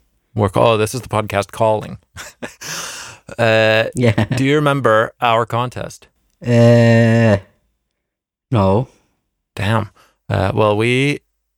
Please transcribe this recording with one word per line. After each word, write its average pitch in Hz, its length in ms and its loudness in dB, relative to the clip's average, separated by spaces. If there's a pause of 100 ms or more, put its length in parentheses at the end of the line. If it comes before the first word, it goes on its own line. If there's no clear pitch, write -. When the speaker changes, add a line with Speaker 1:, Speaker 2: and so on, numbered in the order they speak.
(340)
Speaker 1:
We're 110 140 0
ca-, 117 240 2
oh, 110 60 2
this 107 180 -2
is 120 60 -8
the - 80 -14
podcast 104 420 -4
Calling. 110 520 -2
<laughs> - 40 -20 (1300)
Uh, 110 560 2
Speaker 2:
Yeah. 113 300 0 (140)
Speaker 1:
do 135 80 0
you 143 100 0
remember 131 640 0
our 117 260 0
contest? - 640 -8 (340)
Speaker 2:
Uh, 117 960 4 (1120)
no. 104 380 0 (680)
Speaker 1:
Damn. 104 360 -4 (400)
Uh, 101 260 -2
well, 107 220 2
we 131 420 -2 (380)